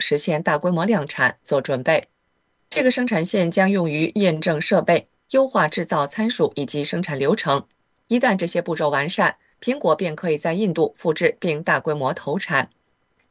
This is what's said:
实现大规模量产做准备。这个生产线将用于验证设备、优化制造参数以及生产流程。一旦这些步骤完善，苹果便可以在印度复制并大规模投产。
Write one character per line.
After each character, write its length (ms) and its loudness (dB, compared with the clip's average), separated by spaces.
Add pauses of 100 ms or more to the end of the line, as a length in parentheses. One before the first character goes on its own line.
实 180 0
现 240 0
大 160 2
规 140 -2
模 120 0
量 220 0
产 380 0
做 180 0
准 220 -4
备。 240 0 (600)
这 160 0
个 80 4
生 160 0
产 160 0
线 260 0
将 220 2
用 180 0
于 240 -2
验 260 2
证 200 0
设 200 2
备、 280 2 (220)
优 180 2
化 180 2
制 180 -4
造 220 -2
参 240 -4
数 240 0
以 120 -6
及 180 -2
生 180 -2
产 160 -4
流 160 2
程。 300 0 (420)
一 140 0
旦 160 2
这 100 -2
些 160 -2
步 140 -4
骤 140 0
完 200 0
善， 240 2 (260)
苹 200 -2
果 160 2
便 180 -4
可 160 -4
以 80 0
在 160 -2
印 180 0
度 240 0
复 160 0
制 280 0
并 240 -2
大 160 0
规 140 -2
模 200 -2
投 240 -4
产。 320 -2 (600)